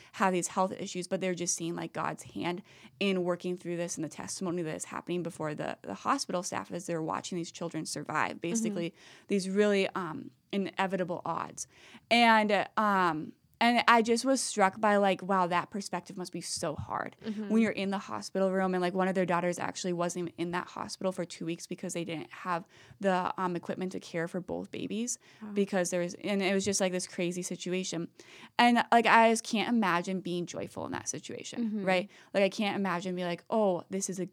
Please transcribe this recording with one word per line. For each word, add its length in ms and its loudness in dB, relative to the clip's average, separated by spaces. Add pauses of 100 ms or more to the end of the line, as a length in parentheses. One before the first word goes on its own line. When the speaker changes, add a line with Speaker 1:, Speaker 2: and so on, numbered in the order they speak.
(140)
Speaker 1:
have 180 2
these 160 2
health 320 0
issues, 280 -6
but 120 -2
they're 160 0
just 200 -2
seeing, 200 -4
like, 160 -6
God's 320 -4
hand 380 -6 (400)
in 240 2
working 320 -2
through 180 -6
this 220 -4
and 80 -4
the 40 -6
testimony 520 -4
that 140 -4
is 100 -8
happening 360 -4
before 320 -4
the, 280 -6
the 120 -10
hospital 500 -2
staff 280 -6
as 140 -8
they're 180 -4
watching 340 -4
these 140 -6
children 340 -8
survive, 460 -2
Speaker 2:
Mm-hmm. 80 -10
Speaker 1:
basically 540 -2 (340)
these 220 0
really, 460 4
um, 360 -6 (220)
inevitable 720 0
odds. 420 -6 (420)
And, 560 6 (120)
um, 560 2 (280)
and 260 4
I 140 8
just 240 2
was 160 2
struck 400 2
by, 160 6
like, 260 4
wow, 240 2
that 240 0
perspective 460 -8
must 160 -8
be 80 -6
so 340 -4
hard 400 -6 (100)
Speaker 2:
Mm-hmm. 240 -6
Speaker 1:
when 120 6
you're 100 4
in 180 -2
the 80 -2
hospital 540 -2
room 240 2
and, 60 2
like, 120 0
one 140 2
of 80 0
their 100 4
daughters 340 0
actually 340 -4
wasn't 300 -2
even 140 -6
in 140 -4
that 160 -4
hospital 460 -6
for 100 -4
two 220 -10
weeks 200 -6
because 280 -8
they 100 -4
didn't 280 -8
have 340 -6 (340)
the, 420 2
um, 140 0
equipment 380 -4
to 80 -6
care 260 -4
for 140 -6
both 300 -6
babies 460 -4 (240)
Speaker 2:
Wow. 120 -14
Speaker 1:
because 360 2
there 120 0
was, 140 -4
and 280 -2
it 100 2
was 120 2
just, 160 2
like, 100 2
this 160 -4
crazy 340 -2
situation. 680 -4 (500)
And, 320 6
like, 140 8
I 260 8
just 140 0
can't 240 -2
imagine 500 2
being 260 -4
joyful 400 -8
in 60 -8
that 160 -6
situation, 600 -8
Speaker 2:
Mm-hmm. 160 -2
Speaker 1:
right? 240 2 (240)
Like, 100 4
I 60 4
can't 260 -2
imagine 400 -2
being 120 -2
like, 220 -4
"Oh, 400 2
this 200 -4
is 100 -6
a 140 -2